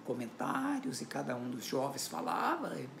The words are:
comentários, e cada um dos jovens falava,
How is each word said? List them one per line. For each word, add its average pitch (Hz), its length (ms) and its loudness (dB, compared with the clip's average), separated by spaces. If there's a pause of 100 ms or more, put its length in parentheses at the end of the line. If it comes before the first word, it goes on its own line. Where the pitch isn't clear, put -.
comentários, 135 960 0
e 120 40 -6
cada 139 300 0
um 123 140 -2
dos 113 160 -4
jovens 135 420 2
falava, 254 680 2 (240)